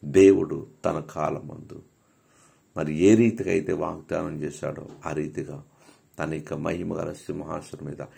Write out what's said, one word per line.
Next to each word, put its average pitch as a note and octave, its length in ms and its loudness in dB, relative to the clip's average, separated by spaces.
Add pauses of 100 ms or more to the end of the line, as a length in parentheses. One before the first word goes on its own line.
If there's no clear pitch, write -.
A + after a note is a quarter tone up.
దేవుడు E2 640 6 (180)
తన D#2+ 260 -2
కాలమందు D#2 720 -6 (920)
మరి D2+ 220 -2
ఏ G2 160 8
రీతిగా A2 360 4
అయితే F2 220 0
వాగ్దానం D#2+ 680 -6
చేశాడో D2 460 -8 (200)
ఆ D#2 60 -8
రీతిగా D2 520 -8 (540)
తన D#2+ 160 -4
యొక్క D#2 200 -10
మహిమ E2+ 400 -6
గల E2 180 -6
సింహాసనం D#2+ 760 -12
మీద, D2 200 -12 (120)